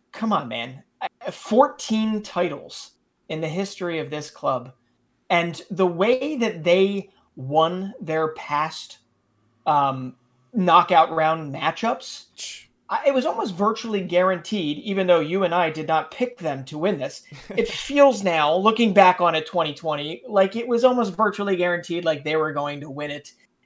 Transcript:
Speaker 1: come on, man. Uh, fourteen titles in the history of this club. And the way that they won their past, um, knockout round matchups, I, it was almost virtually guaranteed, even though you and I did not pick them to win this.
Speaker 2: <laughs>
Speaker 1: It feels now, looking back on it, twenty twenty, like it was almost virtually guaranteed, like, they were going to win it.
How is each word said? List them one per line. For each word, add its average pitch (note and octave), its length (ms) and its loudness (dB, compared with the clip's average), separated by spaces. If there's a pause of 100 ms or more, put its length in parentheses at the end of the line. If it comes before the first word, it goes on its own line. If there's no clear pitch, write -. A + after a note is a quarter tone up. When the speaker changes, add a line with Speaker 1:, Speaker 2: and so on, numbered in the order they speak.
(120)
Speaker 1:
come A3 200 -2
on, D3 160 0
man. A#2 340 -10 (180)
Uh, - 300 -10
fourteen A3 920 0
titles - 680 -6 (360)
in D#3 120 -6
the D#3+ 80 -4
history F3 520 -6
of C#3 100 -8
this D3+ 200 -8
club. C3 420 -4 (580)
And E3+ 400 0
the F#3 160 2
way B3 500 0
that F3+ 280 -4
they F#3+ 460 2 (260)
won E3 640 0
their D#3+ 340 -2
past, - 640 -6 (680)
um, C3+ 500 0 (360)
knockout E3+ 600 4
round D#3+ 420 0
matchups, - 1120 -6 (220)
I, G3 200 -4
it C#4 60 4
was B3+ 120 0
almost A#3+ 280 -4
virtually G#3 460 -2
guaranteed, F3 760 0
even F#3+ 280 -2
though F3 140 6
you E3 240 -2
and E3+ 100 0
I E3+ 160 2
did D#3 180 -8
not D#3+ 220 0
pick - 280 -6
them C#3 280 -6
to D3+ 120 -12
win - 200 -2
this. C#3 240 -10 (160)
Speaker 2:
<laughs> - 180 -12
Speaker 1:
It A3+ 120 0
feels C#4 540 4
now, E3 320 2
looking A3 380 4
back F#3 280 8
on E3+ 140 4
it, D#3+ 120 -2
twenty D#3 280 -2
twenty, D3+ 540 -6
like G3 280 2
it A#3+ 120 -6
was A#3+ 160 2
almost B3 320 2
virtually G3+ 400 0
guaranteed, F3 480 -2
like, D#3 200 -2
they D#3 120 -2
were D#3 160 0
going C#3+ 280 -6
to D3 100 -14
win D3 200 -8
it. D3 220 -14 (340)